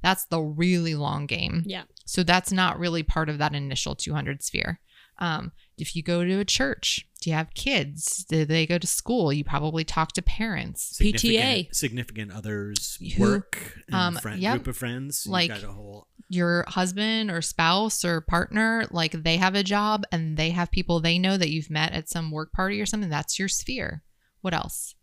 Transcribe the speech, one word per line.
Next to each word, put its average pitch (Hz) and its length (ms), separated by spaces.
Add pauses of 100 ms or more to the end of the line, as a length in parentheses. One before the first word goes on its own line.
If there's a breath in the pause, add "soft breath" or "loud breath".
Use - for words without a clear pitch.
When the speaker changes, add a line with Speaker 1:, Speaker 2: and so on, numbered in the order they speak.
Speaker 1:
that's 190 220
the 165 160
really 165 540
long 147 320
game. - 400
Speaker 2:
Yeah. 185 160 (240)
Speaker 1:
So - 160
that's 180 280
not 185 280
really 170 240
part 156 260
of 151 80
that 147 180
initial 139 400
two 151 200
hundred 147 280
sphere. - 380 (400 soft breath)
Um, 165 320 (260 soft breath)
if 151 160
you 165 80
go 175 220
to 185 160
a 208 40
church, - 640 (140)
do 165 100
you 160 60
have 156 180
kids? 156 720
Do 160 200
they 160 220
go 175 120
to 175 80
school? 208 460
You 147 120
probably 156 400
talk 160 280
to 185 100
parents. - 760
Speaker 3:
Significant, 214 260
Speaker 2:
P 233 60
T 226 100
A. 233 340
Speaker 3:
significant 110 600
others, 104 680 (180)
Speaker 1:
Who, 190 60
Speaker 3:
work, - 540 (100)
and - 80
Speaker 1:
um, 180 220
Speaker 3:
friend, - 260
Speaker 1:
yep. 214 140
Speaker 3:
group - 100
of 127 100
friends. 131 480
You've 202 80
Speaker 1:
Like, 175 180
Speaker 3:
got 101 120
a 104 80
whole 101 380 (200)
Speaker 1:
your 175 380
husband 208 640
or 170 120
spouse 185 640
or 170 180
partner, 214 680
like, 165 220
they 165 240
have 190 180
a 202 80
job 208 480
and 160 260
they 156 140
have 175 220
people 175 260
they 170 220
know 190 160
that 175 140
you've 156 200
met 156 220
at 156 160
some 160 240
work 156 200
party 196 280
or 208 60
something. 208 240
That's 151 280
your 190 100
sphere. 185 540 (380)
What 185 120
else? - 500